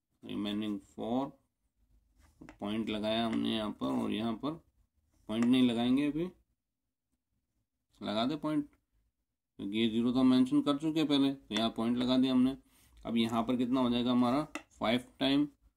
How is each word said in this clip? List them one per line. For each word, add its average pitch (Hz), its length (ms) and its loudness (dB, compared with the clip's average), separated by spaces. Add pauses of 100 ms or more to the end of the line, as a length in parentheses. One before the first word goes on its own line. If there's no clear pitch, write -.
(220)
रिमेनिंग 104 640 -4
फ़ोर, 117 400 -2 (1300)
पॉइंट 104 300 -4
लगाया 110 360 -2
हमने 113 300 -2
यहाँ 107 160 -4
पर, 127 140 -8
और 120 260 -4
यहाँ 110 220 -4
पर 156 280 -8 (640)
पॉइंट 117 160 0
नहीं 127 180 4
लगाएंगे 123 440 2
अभी, 151 180 -2 (1800)
लगा 104 260 -2
दे 151 100 -2
पॉइंट, 151 300 -2 (920)
क्योंकि 104 200 -4
ये 113 100 2
ज़ीरो 117 240 0
तो 131 80 0
हम 131 60 6
मेंशन 131 360 4
कर 143 160 0
चुके 156 220 -2
हैं 147 80 2
पहले, 139 240 2
तो 135 220 -10
यहाँ 110 220 0
पॉइंट 117 220 0
लगा 127 200 2
दिया 131 140 2
हमने। 127 240 4 (420)
अब 113 180 -6
यहाँ 113 280 2
पर 127 120 0
कितना 127 240 0
हो 120 100 2
जाएगा 120 200 0
हमारा, 123 320 2 (360)
फ़ाइव 117 260 0 (140)
टाइम 139 280 2 (300)